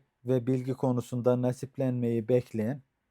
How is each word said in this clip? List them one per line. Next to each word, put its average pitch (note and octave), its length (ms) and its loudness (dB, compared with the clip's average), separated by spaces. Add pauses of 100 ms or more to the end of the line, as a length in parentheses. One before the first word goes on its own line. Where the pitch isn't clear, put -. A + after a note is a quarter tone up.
(260)
ve B2 220 0
bilgi C3 260 0
konusunda B2 680 0
nasiplenmeyi B2 880 -2
bekleyen B2 520 0 (300)